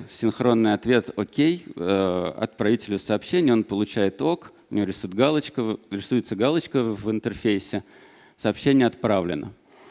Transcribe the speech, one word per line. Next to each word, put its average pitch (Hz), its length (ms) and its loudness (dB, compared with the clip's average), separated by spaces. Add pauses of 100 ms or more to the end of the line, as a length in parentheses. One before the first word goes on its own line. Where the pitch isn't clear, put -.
синхронный 113 640 2
ответ 113 440 2
"Окей", 156 460 0 (120)
э, 90 600 0
отправителю 107 600 -2
сообщения, 127 560 2
он 110 100 4
получает 101 600 0
"Ок", 170 300 -2 (180)
у - 40 -6
него 104 120 0
рисует 92 260 -8
галочка 143 480 0
в-, 110 180 -4 (120)
рисуется 107 440 -2
галочка 139 480 0
в 104 280 -4
интерфейсе, 104 720 -2 (540)
сообщение 131 500 2
отправлено. 87 680 -2 (380)